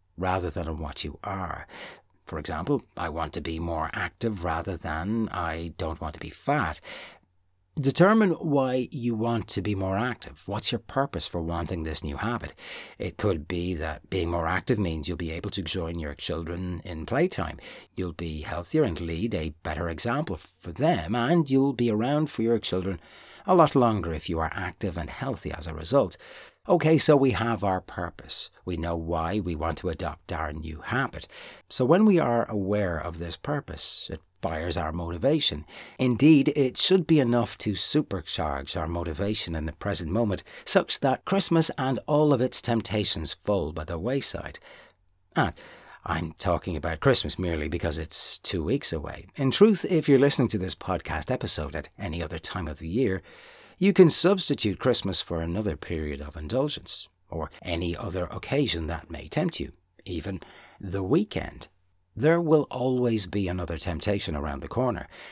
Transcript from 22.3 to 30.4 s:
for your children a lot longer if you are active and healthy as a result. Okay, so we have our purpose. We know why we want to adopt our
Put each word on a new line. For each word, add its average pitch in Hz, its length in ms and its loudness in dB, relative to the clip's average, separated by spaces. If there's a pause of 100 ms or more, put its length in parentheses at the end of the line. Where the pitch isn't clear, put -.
for - 120 -4
your 113 160 2
children 92 420 -2 (460)
a 185 80 4
lot 160 200 6
longer 110 380 4
if 76 160 -6
you 82 100 -2
are 80 140 -2
active 90 460 -6
and 80 100 -6
healthy - 420 -6
as 80 160 -8
a 82 60 -6
result. 90 460 2 (500)
Okay, 160 300 6
so 151 180 10
we 135 140 6
have 113 340 0
our 92 160 2
purpose. - 680 -6 (160)
We 87 100 -4
know 85 200 -2
why 82 440 -2
we 87 160 -4
want 80 220 -4
to 92 100 -6
adopt 80 420 -6
our 78 220 -4